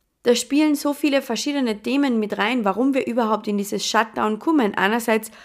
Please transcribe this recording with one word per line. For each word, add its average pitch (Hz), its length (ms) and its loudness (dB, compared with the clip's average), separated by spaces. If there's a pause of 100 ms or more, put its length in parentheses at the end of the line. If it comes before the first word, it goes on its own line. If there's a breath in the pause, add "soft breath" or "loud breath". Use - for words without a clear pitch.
(220)
da 240 120 4
spielen 294 400 2
so 285 180 0
viele 277 300 0
verschiedene 240 580 -2
Themen 247 400 0
mit 208 160 -2
rein, 214 300 0
warum 233 260 2
wir 262 140 0
überhaupt 220 420 0
in 202 80 -2
dieses 202 300 -4
Shutdown 220 520 0
kommen. 262 360 2
Einerseits 220 560 0 (140 loud breath)